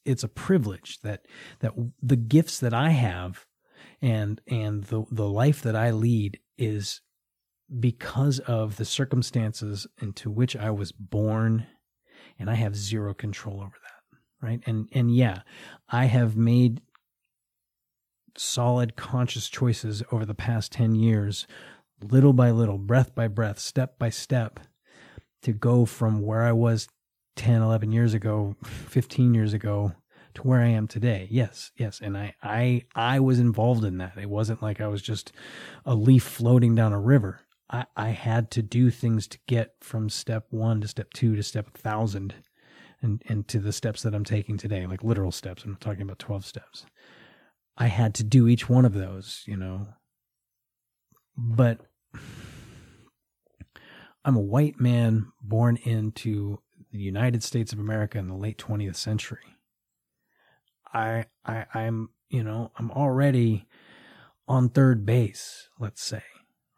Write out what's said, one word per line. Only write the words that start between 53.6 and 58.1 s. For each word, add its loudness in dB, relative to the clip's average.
I'm 2
a 2
white 0
man 2
born 2
into -4
the -10
United -2
States -4
of -8
America -4